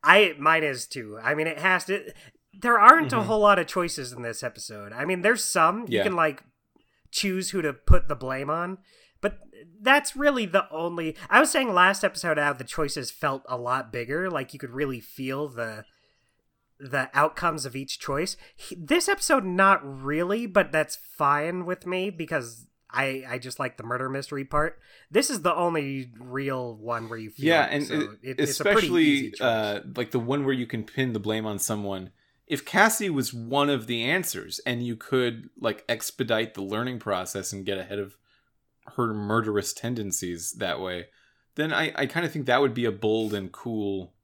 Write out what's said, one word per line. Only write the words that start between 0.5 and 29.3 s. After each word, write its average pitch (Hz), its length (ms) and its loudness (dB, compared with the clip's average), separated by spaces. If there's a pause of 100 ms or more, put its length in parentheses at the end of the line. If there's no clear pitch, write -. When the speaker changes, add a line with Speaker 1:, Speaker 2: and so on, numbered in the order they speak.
Speaker 1:
is 135 220 -4
too. 107 360 -12
I 127 120 0
mean, 156 140 0
it 151 100 -6
has 180 280 2
to, 185 260 -4 (460)
there 240 200 4
aren't 269 340 10
a 254 40 0
Speaker 2:
Mm-hmm. 214 100 0
Speaker 1:
whole 214 140 2
lot 208 180 6
of 175 80 -2
choices 156 460 -4
in 120 100 -12
this 117 200 -8
episode. 104 500 -12
I 123 120 -6
mean, 180 180 -2
there's 220 220 2
some. 180 440 2
You 160 100 0
Speaker 2:
Yeah. 196 60 2
Speaker 1:
can, 190 100 0
like, 156 280 0 (680)
choose 185 400 -2
who 190 120 -2
to 147 100 -2
put - 360 8
the 151 60 2
blame 131 340 -6
on. 175 300 -4 (420)
But - 200 -2 (400)
that's 269 340 4
really 262 320 2
the 185 240 0
only, 170 460 -4 (120)
I 220 120 8
was 302 100 4
saying 262 240 0
last 185 300 6
episode 175 340 0
how 147 140 2
the 131 120 -8
choices 143 460 -4
felt 135 380 -4
a 127 80 -4
lot 120 360 -4
bigger. 143 380 -4
Like, 139 220 -6
you 143 80 -18
could 131 100 -10
really 131 300 -4
feel 135 480 -8
the, 113 360 -8 (960)
the 135 360 -4
outcomes 156 520 2
of 123 80 -10
each 135 240 -8
choice. 151 380 -4 (180)
He, - 220 -14
this 262 320 0
episode, 320 360 2
not 190 380 4
really, 151 640 -2
but 185 240 2
that's 156 260 0
fine 156 680 0
with 180 220 -6
me 185 240 -2
because 156 560 -6 (240)
I, 135 380 -2
I 123 100 -6
just 123 200 -12
like 131 200 -6
the - 40 -14
murder 123 280 -4
mystery 139 340 -6
part. 151 340 -2 (320)
This 175 200 4
is 214 120 -6
the 165 120 2
only 143 680 -2
real 127 560 -6
one 113 320 -6
where 113 100 -8
you 110 120 -12
feel 135 160 -4
Speaker 2:
Yeah, 160 200 6
Speaker 1:
it, - 80 -4
Speaker 2:
and 143 120 -2
Speaker 1:
so - 80 -4
Speaker 2:
it, 147 160 -2 (120)
Speaker 1:
it, 131 180 -6
it's 139 200 0
a 151 40 -4
pretty 208 140 6
Speaker 2:
especially, 175 260 4
Speaker 1:
easy 139 280 4